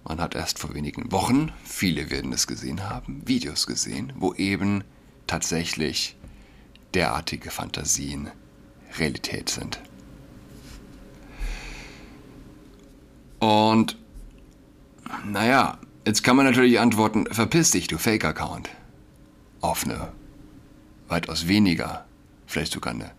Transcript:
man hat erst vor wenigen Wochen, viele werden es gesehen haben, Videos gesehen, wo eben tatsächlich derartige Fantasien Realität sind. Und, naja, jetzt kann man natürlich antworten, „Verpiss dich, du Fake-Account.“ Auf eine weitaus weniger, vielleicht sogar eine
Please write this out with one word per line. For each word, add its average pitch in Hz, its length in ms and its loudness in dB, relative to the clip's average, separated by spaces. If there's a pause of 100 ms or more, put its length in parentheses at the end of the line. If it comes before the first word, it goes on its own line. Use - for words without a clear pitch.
man 80 180 -6
hat 82 140 -4
erst - 240 -6
vor 76 160 -8
wenigen - 360 -6
Wochen, 117 400 2 (140)
viele 73 460 -2
werden 67 200 -4
es 60 140 -2
gesehen 80 420 -8
haben, - 400 -8
Videos - 380 -2
gesehen, 65 500 -6
wo - 200 0
eben 98 480 0 (420)
tatsächlich 82 920 -2 (800)
derartige 78 560 -2
Fantasien - 800 -4 (680)
Realität - 500 -4
sind. - 300 -8 (3500)
Und, 110 580 6 (1300)
naja, 107 540 2 (260)
jetzt 107 180 2
kann 127 120 6
man 139 100 6
natürlich 123 340 8
antworten, 107 520 4
„Verpiss 117 400 4
dich, 90 160 0
du 80 100 -4
Fake-Account.“ 82 720 -2 (920)
Auf - 220 -2
eine - 280 -6 (960)
weitaus 85 400 -2
weniger, 95 580 4 (400)
vielleicht 76 280 -4
sogar - 200 -6
eine 55 260 -8